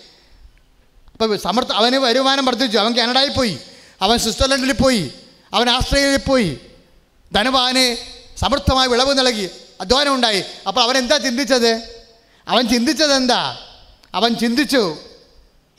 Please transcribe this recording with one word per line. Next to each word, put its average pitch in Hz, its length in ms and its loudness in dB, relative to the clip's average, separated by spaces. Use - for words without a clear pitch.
അപ്പം 214 260 -2
സമൃദ്ധ-, 202 340 -2
അവന് 233 240 2
വരുമാനം 269 480 0
വർദ്ധിച്ചു. 240 340 0
അവൻ 226 180 0
കാനഡയിൽ 247 320 0
പോയി, 226 300 -2
അവൻ 226 160 2
സ്വിറ്റ്സർലൻഡിൽ 262 540 0
പോയി, 233 400 0
അവൻ 240 160 2
ആസ്ട്രേലിയയിൽ 277 480 0
പോയി. 220 320 0
ധനവാന് 254 600 2
സമൃദ്ധമായ 262 480 2
വിളവ് 262 320 2
നൽകി, 220 320 0
അധ്വാനം 269 340 2
ഉണ്ടായി. 226 300 0
അപ്പോൾ 240 140 0
അവൻ 240 140 2
എന്താ 262 220 0
ചിന്തിച്ചത്? 240 640 0
അവൻ 220 200 0
ചിന്തിച്ചത് 262 440 0
എന്താ? 226 460 0
അവൻ 220 200 0
ചിന്തിച്ചു, 233 600 0